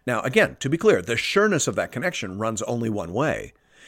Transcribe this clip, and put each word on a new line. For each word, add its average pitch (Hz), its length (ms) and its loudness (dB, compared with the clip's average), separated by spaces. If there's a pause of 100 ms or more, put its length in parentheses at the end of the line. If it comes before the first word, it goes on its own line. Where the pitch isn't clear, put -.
Now, 120 160 0
again, 131 380 2
to 135 100 -4
be 160 80 0
clear, 175 240 6
the 117 160 -2
sureness 202 500 2
of 110 80 -2
that 95 160 -2
connection 123 460 -6
runs 110 240 -2
only 117 280 -2
one 95 220 -4
way. 123 420 -2 (340)